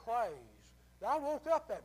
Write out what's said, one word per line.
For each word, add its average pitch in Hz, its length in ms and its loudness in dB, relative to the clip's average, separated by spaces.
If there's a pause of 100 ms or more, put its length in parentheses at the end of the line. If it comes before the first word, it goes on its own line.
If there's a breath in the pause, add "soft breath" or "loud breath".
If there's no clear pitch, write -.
praise. 226 300 0 (720 soft breath)
I 269 100 4
woke 294 300 -2
up 311 220 2
that 190 160 -6